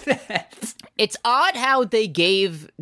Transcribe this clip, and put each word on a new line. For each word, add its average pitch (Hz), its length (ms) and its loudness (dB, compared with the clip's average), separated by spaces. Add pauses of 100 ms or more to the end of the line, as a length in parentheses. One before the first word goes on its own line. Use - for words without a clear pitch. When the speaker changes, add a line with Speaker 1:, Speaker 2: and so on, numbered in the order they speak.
Speaker 1:
that? - 680 -6 (240)
Speaker 2:
It's - 280 -2
odd 294 300 2
how 262 280 2
they 220 240 0
gave 170 640 0 (120)